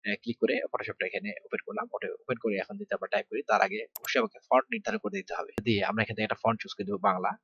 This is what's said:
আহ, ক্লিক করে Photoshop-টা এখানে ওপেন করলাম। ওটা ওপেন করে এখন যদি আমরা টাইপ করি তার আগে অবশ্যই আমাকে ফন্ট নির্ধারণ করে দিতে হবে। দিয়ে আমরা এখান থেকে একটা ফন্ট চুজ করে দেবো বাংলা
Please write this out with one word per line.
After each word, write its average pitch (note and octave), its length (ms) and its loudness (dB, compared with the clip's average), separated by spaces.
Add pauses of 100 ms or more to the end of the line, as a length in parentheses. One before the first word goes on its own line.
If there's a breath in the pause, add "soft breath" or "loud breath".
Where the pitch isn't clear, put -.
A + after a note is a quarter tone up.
আহ, G#2 160 0
ক্লিক A#2 180 -4
করে - 140 4 (100)
Photoshop-টা G#2 420 -4
এখানে G2 260 -6 (120)
ওপেন - 220 -6
করলাম। - 260 -6
ওটা G2+ 200 -6
ওপেন - 240 -4
করে G#2+ 200 0
এখন F#2+ 180 -4
যদি G2+ 200 -6
আমরা F#2+ 140 -6
টাইপ - 220 0
করি A2 120 -4
তার G#2 180 4
আগে G2+ 220 2
অবশ্যই - 360 -2
আমাকে A2+ 200 0
ফন্ট - 320 4
নির্ধারণ A2 280 -2
করে G2+ 180 -4
দিতে F2+ 180 -8
হবে। F2 180 -6 (120)
দিয়ে G2+ 200 4
আমরা G#2+ 180 2
এখান G#2+ 140 -2
থেকে A2 80 0
একটা A2 180 -2
ফন্ট A2+ 200 2
চুজ - 120 -10
করে G2+ 100 -4
দেবো G2 140 -2
বাংলা F#2 320 4 (140)